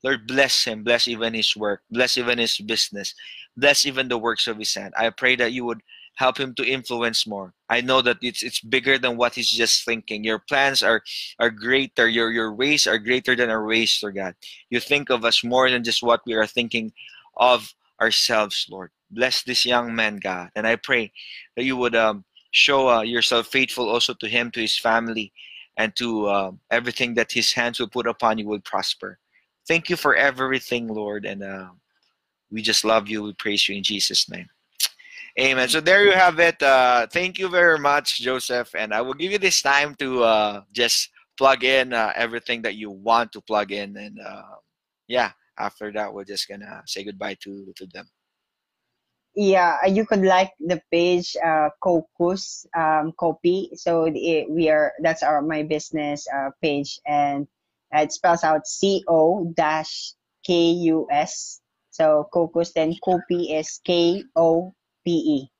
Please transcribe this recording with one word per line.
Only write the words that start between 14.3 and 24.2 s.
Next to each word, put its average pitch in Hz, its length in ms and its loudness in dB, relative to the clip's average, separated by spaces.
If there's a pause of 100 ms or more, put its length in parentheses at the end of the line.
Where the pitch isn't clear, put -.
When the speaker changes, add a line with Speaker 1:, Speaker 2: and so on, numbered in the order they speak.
Speaker 1:
You 120 100 0
think 143 300 -2
of 120 140 2
us 117 200 2
more 127 260 4
than 123 140 0
just 117 200 -2
what 117 220 2
we 120 80 -4
are 110 120 2
thinking 113 460 -4 (460)
of 120 360 2 (280)
ourselves, 110 680 0
Lord. 95 220 -16 (180)
Bless 123 340 -2
this 123 220 0
young 120 300 0
man, 107 220 -2
God. 92 380 -6
And 107 120 -2
I 117 80 2
pray 117 360 -2 (440)
that 120 80 -4
you 131 140 -2
would, 120 180 0
um, 107 300 2 (260)
show, 135 380 4
uh, 117 120 4
yourself 117 460 0
faithful 127 420 0
also 117 260 0
to 110 120 -10